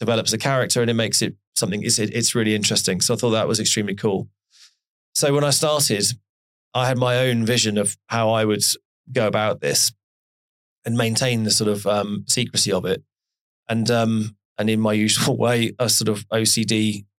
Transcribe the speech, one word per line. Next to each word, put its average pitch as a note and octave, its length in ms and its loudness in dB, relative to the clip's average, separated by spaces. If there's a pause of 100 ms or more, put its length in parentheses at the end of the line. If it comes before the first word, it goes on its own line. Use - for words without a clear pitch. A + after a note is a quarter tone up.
develops A2 300 0
the A2 80 -2
character B2+ 420 0
and A#2 100 0
it A#2 40 0
makes A2+ 260 0
it A2 140 -2 (200)
something, G#2 280 -4
it's, A2+ 160 0
it, G#2 160 -2
it's A#2 200 0
really G#2+ 200 2
interesting. G2+ 480 0
So B2 100 0
I A#2 60 -2
thought A#2+ 120 0
that A2 180 0
was A2 120 0
extremely G2+ 340 -2
cool. G2+ 340 -2 (840)
So C#3+ 200 2
when D3 100 4
I C#3+ 60 2
started, D3+ 540 0 (680)
I B2 140 0
had C3 100 0
my B2 220 2 (100)
own A#2 160 0
vision A2 320 0
of G2+ 300 -2
how A2+ 240 0
I A2 140 2
would G#2 200 0 (480)
go A#2 140 0
about G#2+ 340 0
this - 320 0 (920)
and A#2 120 -4
maintain A#2 480 0
the G#2 60 0
sort G#2+ 200 0
of, G2+ 160 -2
um, G2+ 420 -2
secrecy A2+ 440 -2
of F#2 120 -2
it. - 180 -2 (640)
And, A2+ 220 0
um, A2 460 0 (220)
and G#2+ 120 0
in A2 100 2
my G#2+ 120 2
<laughs> G#2+ 140 2
usual A#2+ 300 0
way, A#2 440 0
a A#2 80 0
sort A2+ 200 0
of G2+ 220 -2
O A2+ 140 0
C A2 200 2
D G#2+ 420 0 (140)